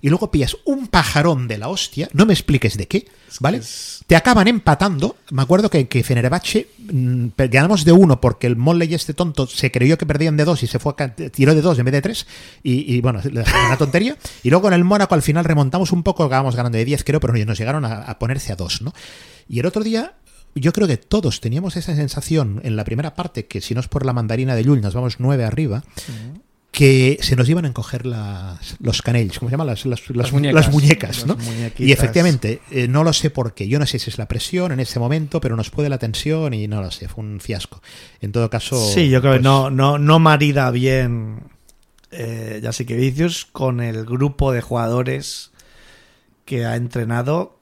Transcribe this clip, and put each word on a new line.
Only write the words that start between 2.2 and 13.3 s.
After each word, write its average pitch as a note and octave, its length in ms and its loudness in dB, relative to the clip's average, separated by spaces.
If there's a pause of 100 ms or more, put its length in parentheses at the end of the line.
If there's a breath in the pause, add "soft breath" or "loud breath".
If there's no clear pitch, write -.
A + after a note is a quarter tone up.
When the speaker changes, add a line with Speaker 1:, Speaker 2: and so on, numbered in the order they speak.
Speaker 1:
me G#3+ 80 4
expliques B2 440 0
de G2 100 -6
qué, - 200 -4 (220 soft breath)
Speaker 2:
Es - 100 -18
Speaker 1:
¿vale? D#3+ 200 0
Speaker 2:
que A2 40 -14
es - 440 -14
Speaker 1:
Te E3 80 6
acaban F#3+ 320 4
empatando. F#3+ 680 0 (140)
Me C3+ 120 -2
acuerdo F#3 280 4
que, C#3 180 2
que A#2+ 160 0
Fenerbahce, C3 680 0 (100)
mm, B2+ 500 -2
pe-, C3 180 0
ganamos D3+ 380 2
de E3 60 8
uno E3+ 280 8
porque A#2+ 280 0
el A#2+ 80 2
Molley E3 380 2
este D#3 200 -4
tonto F3 340 -2
se - 240 -4
creyó C3+ 260 4
que - 80 -4
perdían D3+ 320 0
de D3+ 80 4
dos D#3 180 0
y A#2 40 -4
se - 120 -4
fue D3 140 -4
a - 20 -10
ca-, C3 200 -6
tiró C#3 400 2
de D#3 60 4
dos D#3+ 180 2
en B2 60 2
vez C3 80 0
de C#3 80 2
tres, A3+ 240 -6 (380 loud breath)
y, B2+ 320 0
y B2 60 0
bueno, A#2 220 0
<laughs> A#2 440 0